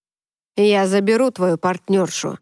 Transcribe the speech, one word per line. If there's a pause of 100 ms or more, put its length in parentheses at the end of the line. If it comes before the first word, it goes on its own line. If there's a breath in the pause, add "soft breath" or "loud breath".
(560)
«Я
заберу
твою
партнёршу».